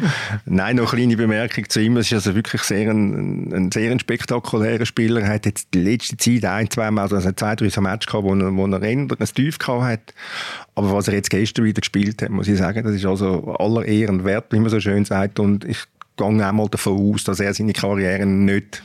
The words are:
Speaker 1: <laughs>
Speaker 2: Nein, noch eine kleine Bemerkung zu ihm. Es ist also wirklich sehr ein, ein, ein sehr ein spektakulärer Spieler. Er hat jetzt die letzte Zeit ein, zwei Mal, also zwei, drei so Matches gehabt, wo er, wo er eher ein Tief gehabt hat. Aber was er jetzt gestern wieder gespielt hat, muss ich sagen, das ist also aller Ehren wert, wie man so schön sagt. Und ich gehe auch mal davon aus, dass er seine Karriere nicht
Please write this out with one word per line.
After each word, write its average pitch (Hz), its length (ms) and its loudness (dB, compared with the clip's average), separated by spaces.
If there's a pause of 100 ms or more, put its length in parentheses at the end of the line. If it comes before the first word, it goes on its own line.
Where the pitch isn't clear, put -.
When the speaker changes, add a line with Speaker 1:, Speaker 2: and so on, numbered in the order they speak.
(120)
Speaker 1:
<laughs> - 340 -6
Speaker 2:
Nein, 98 320 2
noch 113 140 2
eine 120 120 2
kleine 117 120 4
Bemerkung 110 540 0
zu 110 140 2
ihm. 120 140 4
Es 113 100 2
ist - 60 0
also 101 200 0
wirklich - 300 -2
sehr 107 260 0
ein, 104 240 2
ein, 95 400 -4
ein 92 180 0
sehr 113 200 0
ein 123 80 0
spektakulärer 117 880 -2
Spieler. 113 340 2
Er 104 140 2
hat 104 100 -2
jetzt - 300 -2
die 90 60 4
letzte 110 360 0
Zeit 117 280 2
ein, 101 260 0
zwei 110 180 0
Mal, 101 240 0
also 95 200 2
zwei, 110 220 -2
drei 107 140 0
so - 100 -2
Matches 98 320 -2
gehabt, 107 120 0
wo 98 100 2
er, 95 220 2
wo 95 100 2
er 98 160 0
eher 110 160 0
ein 139 100 -2 (280)
Tief 147 240 0
gehabt 123 240 -2
hat. 113 300 -4 (600)
Aber 98 200 0
was 101 140 2
er 104 60 0
jetzt 101 160 0
gestern 110 360 0
wieder 107 160 0
gespielt 101 420 -2
hat, - 80 -4
muss 98 160 -2
ich 101 100 4
sagen, 95 260 0
das 107 120 0
ist 95 100 -4
also 95 540 0
aller 110 260 2
Ehren 104 380 2
wert, 98 280 -2
wie 110 80 4
man 113 120 4
so 110 80 2
schön 101 260 2
sagt. 101 340 -2
Und 101 240 2
ich 110 140 -6 (400)
gehe 101 80 0
auch 104 60 2
mal 107 380 2
davon 101 440 0
aus, 104 100 -2
dass 95 160 -2
er 101 140 0
seine 107 200 -2
Karriere 98 520 0
nicht 98 600 0